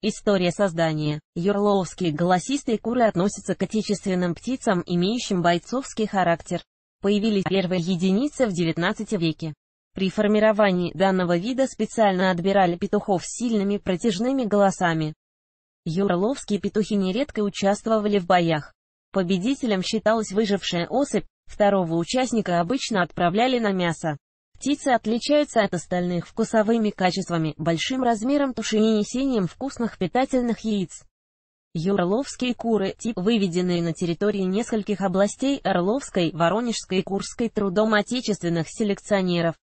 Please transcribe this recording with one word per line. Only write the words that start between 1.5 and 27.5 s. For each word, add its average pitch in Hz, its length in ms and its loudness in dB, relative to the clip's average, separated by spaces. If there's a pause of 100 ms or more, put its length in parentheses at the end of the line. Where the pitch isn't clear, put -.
голосистые 185 640 0
куры 240 260 0
относятся 196 500 0
к - 80 -4
отечественным 185 720 -2
птицам, 226 500 -2
имеющим 185 580 -2
бойцовский 175 640 -2
характер. 170 560 -2 (380)
Появились 202 440 2
первые 185 360 0
единицы 190 680 0
в 208 60 -2
девятнадцатом 175 680 -2
веке. 160 360 -2 (400)
При 190 160 -2
формировании 208 840 2
данного 180 440 2
вида 247 300 0
специально 190 640 0
отбирали 185 460 2
петухов 202 480 -2
с - 140 -12
сильными 208 400 0
протяжными 233 680 -2
голосами. 185 680 2 (720)
Юрловские 196 760 0
петухи 214 340 -2
нередко 202 460 -2
участвовали 208 760 0
в 175 80 -2
боях. 165 480 2 (360)
Победителем 196 720 0
считалась 214 500 0
выжившая 190 540 0
особь, 226 380 0 (220)
второго 190 480 2
участника 202 680 0
обычно 196 420 0
отправляли 202 560 2
на 214 140 0
мясо. 170 440 -2 (420)
Птицы 285 300 -2
отличаются 240 720 2
от 202 100 0
остальных 180 540 -4
вкусовыми 220 640 0
качествами, 170 680 -2